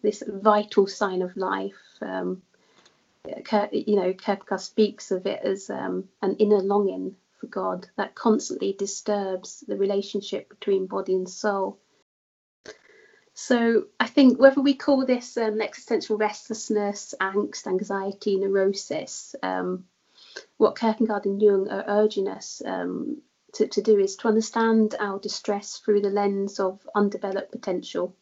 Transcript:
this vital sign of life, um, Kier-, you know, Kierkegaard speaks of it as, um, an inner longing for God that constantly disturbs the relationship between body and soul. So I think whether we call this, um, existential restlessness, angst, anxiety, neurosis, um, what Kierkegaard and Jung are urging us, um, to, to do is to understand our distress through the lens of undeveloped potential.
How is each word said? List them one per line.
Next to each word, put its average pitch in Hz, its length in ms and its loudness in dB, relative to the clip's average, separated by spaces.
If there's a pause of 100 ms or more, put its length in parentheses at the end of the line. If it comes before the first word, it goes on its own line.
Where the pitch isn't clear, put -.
this 208 240 -2
vital 208 600 2
sign 185 340 -4
of 180 160 -6
life, 196 380 -4 (260)
um, 185 400 -6 (1000)
Kier-, - 440 0
you 208 100 4
know, 185 160 0
Kierkegaard 196 480 -4
speaks - 500 0
of 185 160 -2
it 196 160 -4
as, 196 260 -4
um, 185 360 -6 (180)
an 196 140 0
inner 208 240 6
longing 190 560 0 (220)
for - 80 -12
God 185 400 -6 (100)
that 196 180 -6
constantly - 580 0
disturbs 196 920 -4
the 202 80 -4
relationship 196 760 -4
between 190 380 -2
body 190 260 -4
and 185 160 -2
soul. 196 480 -4 (1600)
So 233 520 2 (140)
I 220 80 0
think 262 320 6
whether 269 220 8
we 269 140 4
call 269 300 2
this, 247 320 -2
um, 220 240 0
existential - 560 -2
restlessness, 208 1000 -2
angst, 202 480 -2
anxiety, 196 680 -2
neurosis, 196 1080 -2
um, 185 420 -4 (720)
what - 220 4
Kierkegaard 220 460 0
and 196 160 0
Jung 196 280 4
are 196 180 -4
urging 208 400 2
us, - 380 -10
um, - 560 -6 (320)
to, - 140 0
to - 140 -2
do 208 180 6
is 196 160 0
to - 140 0
understand 220 680 2
our 202 200 -4
distress - 580 -6
through 208 240 2
the 202 80 0
lens 196 500 0
of 190 360 -4
undeveloped 202 560 -2
potential. 180 720 -6